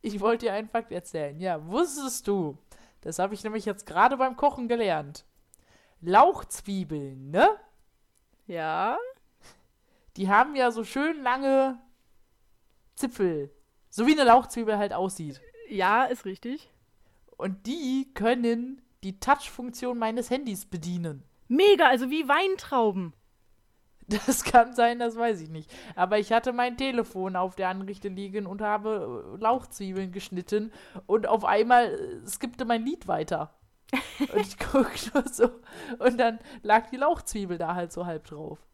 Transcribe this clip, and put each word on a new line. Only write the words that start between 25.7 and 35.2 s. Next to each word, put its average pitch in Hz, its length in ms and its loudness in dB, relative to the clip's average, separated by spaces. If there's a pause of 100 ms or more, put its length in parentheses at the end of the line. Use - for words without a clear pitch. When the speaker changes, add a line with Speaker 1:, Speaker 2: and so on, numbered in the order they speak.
Speaker 1:
Aber 190 240 0
ich 208 140 -2
hatte 233 200 2
mein 247 240 -2
Telefon 220 600 -4
auf 185 180 -2
der 185 140 -2
Anrichte 196 400 -8
liegen 196 380 -8
und 196 140 -12
habe, 208 760 -4
äh, 196 40 -14
Lauchzwiebeln 196 720 -2
geschnitten 196 600 -6 (340)
und 208 220 0
auf 214 160 2
einmal, 220 500 4 (300)
äh, 196 40 -16
skippte 240 360 -8
mein 226 200 0
Lied 302 220 -6
weiter. 160 480 -4 (640)
Und - 220 -2
ich 196 180 -4
<laughs> - 140 -6
guck 269 160 4 (260)
nur 277 140 0